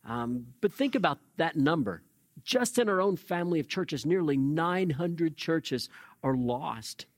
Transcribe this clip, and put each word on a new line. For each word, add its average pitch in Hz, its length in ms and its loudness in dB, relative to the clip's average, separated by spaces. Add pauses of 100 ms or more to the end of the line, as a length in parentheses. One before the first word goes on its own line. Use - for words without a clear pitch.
Um, 120 380 -4 (160)
but 208 100 4
think 269 220 0
about 175 240 2 (200)
that 165 180 0
number. 139 480 2 (400)
Just - 340 0
in 240 100 4
our 190 140 2
own 190 160 2
family 175 420 -2
of 143 80 -4
churches, 160 380 -4
nearly 160 320 2
nine 165 540 2
hundred 165 460 -2
churches 151 520 -2 (340)
are 135 120 2
lost. 123 720 -4 (100)